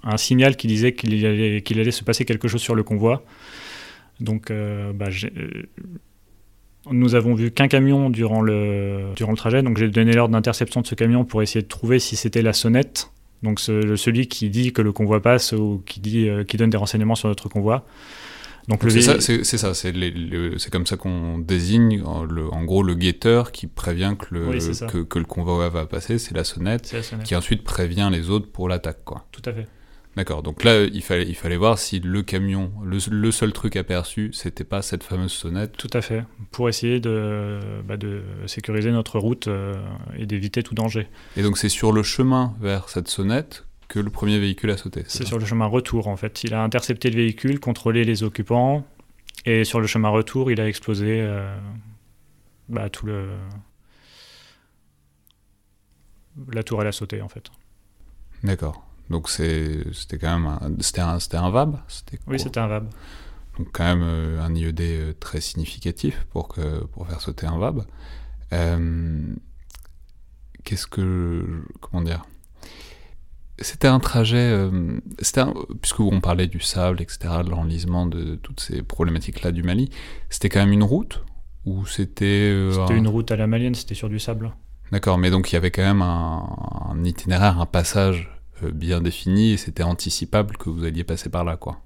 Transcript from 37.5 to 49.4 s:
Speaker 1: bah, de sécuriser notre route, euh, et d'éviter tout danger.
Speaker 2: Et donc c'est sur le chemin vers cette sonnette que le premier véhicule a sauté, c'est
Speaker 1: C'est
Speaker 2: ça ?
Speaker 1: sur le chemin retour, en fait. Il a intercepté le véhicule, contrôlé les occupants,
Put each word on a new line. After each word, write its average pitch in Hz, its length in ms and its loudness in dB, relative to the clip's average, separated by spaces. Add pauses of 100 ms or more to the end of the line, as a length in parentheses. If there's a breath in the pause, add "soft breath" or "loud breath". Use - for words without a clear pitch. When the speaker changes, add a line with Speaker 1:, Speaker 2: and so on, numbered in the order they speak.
Speaker 1:
bah, 104 80 -6
de 101 280 -6 (220)
sécuriser 107 460 -2
notre 113 260 0
route, 110 300 0
euh, 98 280 -4 (420)
et 113 80 -6
d'éviter 104 360 -2
tout 113 140 -6
danger. 110 320 -2 (300 loud breath)
Speaker 2:
Et 101 60 2
donc 101 140 2
c'est 104 120 0
sur 110 220 2
le 107 120 4
chemin 127 560 2
vers 98 300 -2
cette 90 180 -4
sonnette 113 580 -2 (220)
que - 120 -4
le 104 100 -2
premier 104 300 0
véhicule 101 320 0
a 95 60 0
sauté, - 300 -8
c'est - 120 -8
Speaker 1:
C'est 131 40 -4
Speaker 2:
ça ? 95 60 -4
Speaker 1:
sur 113 100 -2
le 107 60 -2
chemin 110 220 2
retour, 117 400 0
en 98 100 -4
fait. - 260 -8
Il 110 100 -2
a 110 100 0
intercepté 117 460 0
le 113 60 0
véhicule, 120 440 0
contrôlé 117 440 0
les 110 200 2
occupants, 123 600 0 (600)